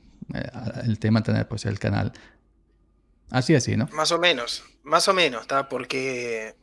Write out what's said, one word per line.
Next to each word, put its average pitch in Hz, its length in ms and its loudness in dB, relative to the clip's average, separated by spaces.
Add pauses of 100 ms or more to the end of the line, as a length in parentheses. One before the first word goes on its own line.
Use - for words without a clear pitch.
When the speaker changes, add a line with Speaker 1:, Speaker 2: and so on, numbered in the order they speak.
(340)
Speaker 1:
eh, - 100 -4 (400)
el 110 160 0
tema 110 220 4
de - 60 -6
tener, 110 200 0
pues, - 180 -8
el 101 140 -2
canal. 104 320 0 (1200)
Así, 127 240 4
así, 113 200 2
¿no? 113 160 0
Speaker 2:
Más 156 200 0
o 170 80 0
menos, 147 440 0 (200)
más 160 240 2
o 196 60 4
menos, 147 340 0
¿tá? 135 200 0
Porque 123 960 -4